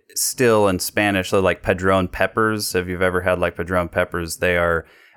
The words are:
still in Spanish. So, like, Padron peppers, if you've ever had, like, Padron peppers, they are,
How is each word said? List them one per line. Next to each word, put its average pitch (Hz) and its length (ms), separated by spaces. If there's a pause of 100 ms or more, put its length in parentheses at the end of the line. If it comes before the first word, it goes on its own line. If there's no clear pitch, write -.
(160)
still 110 520
in 92 120
Spanish. 101 500
So, 101 100
like, 92 220
Padron 95 460
peppers, 107 680
if 92 140
you've 90 160
ever 90 180
had, 90 160
like, 87 180
Padron 87 340
peppers, 85 480
they 90 200
are, 85 280 (320)